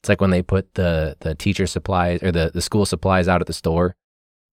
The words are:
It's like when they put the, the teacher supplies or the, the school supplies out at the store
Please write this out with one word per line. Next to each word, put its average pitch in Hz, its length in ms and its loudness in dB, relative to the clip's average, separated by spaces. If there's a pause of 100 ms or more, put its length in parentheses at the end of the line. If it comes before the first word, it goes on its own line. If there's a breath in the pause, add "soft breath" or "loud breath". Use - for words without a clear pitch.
It's - 80 -6
like 101 120 2
when 98 80 2
they 90 140 2
put - 320 -2
the, 82 460 0
the 80 120 -4
teacher 95 320 -2
supplies 87 560 -2
or 95 100 0
the, 82 220 0
the 87 80 -4
school 104 240 0
supplies 92 420 0
out 90 140 2
at - 60 -4
the 85 60 -8
store 85 420 0 (580)